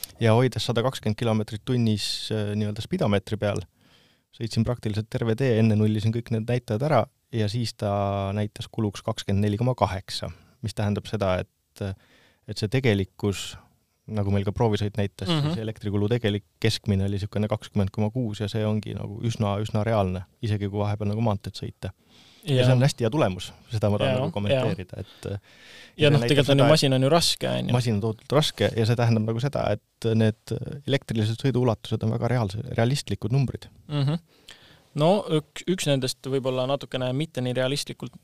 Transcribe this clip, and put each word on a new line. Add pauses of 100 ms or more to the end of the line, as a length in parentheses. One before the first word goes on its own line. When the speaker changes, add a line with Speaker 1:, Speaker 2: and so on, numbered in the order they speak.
(200)
Speaker 1:
Ja
hoides
sada
kakskümmend
kilomeetrit
tunnis,
äh,
nii-öelda
spidomeetri
peal, (720)
sõitsin
praktiliselt
terve
tee,
enne
nullisin
kõik
need
näitajad
ära (260)
ja
siis
ta
näitas
kuluks
kakskümmend
neli
koma
kaheksa, (320)
mis
tähendab
seda,
et, (680)
et
see
tegelikkus, (560)
nagu
meil
ka
proovisõit
näitas,
Speaker 2:
Mhm.
Speaker 1:
siis
elektrikulu
tegelik (160)
keskmine
oli
niisugune
kakskümmend
koma
kuus
ja
see
ongi
nagu
üsna,
üsna
reaalne, (160)
isegi
kui
vahepeal
nagu
maanteed
sõita. (520)
Ja
Speaker 2:
Ja.
Speaker 1:
see
on
hästi
hea
tulemus, (180)
seda
ma
tahan
Speaker 2:
Ja,
Speaker 1:
nagu
Speaker 2:
ja.
Speaker 1:
kommenteerida,
et,
äh, (580)
Speaker 2:
Ja
Speaker 1:
see
Speaker 2:
noh,
Speaker 1:
näitab
Speaker 2:
tegelikult
on
ju,
Speaker 1:
seda,
et
Speaker 2:
masin
on
ju
raske,
on
ju.
Speaker 1:
masin
on
tohutult
raske
ja
see
tähendab
nagu
seda,
et (100)
need (300)
elektrilised
sõiduulatused
on
väga
reaalse-,
realistlikud
numbrid. (180)
Speaker 2:
Mhm. (760)
No
ük-, (100)
üks
nendest (100)
võib-olla
natukene
mitte
nii
realistlikult (120)